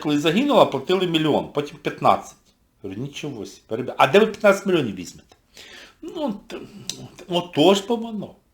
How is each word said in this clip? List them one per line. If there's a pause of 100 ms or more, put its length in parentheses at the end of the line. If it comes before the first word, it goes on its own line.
коли
загинула,
платили
мільйон,
потім
п'ятнадцять. (460)
Говорю,
«Нічого
собі,
ребят.
А
де
ви
п'ятнадцять
мільйонів
візьмете?» (680)
Ну,
т-, (600)
т-,
отож
бо
воно. (200)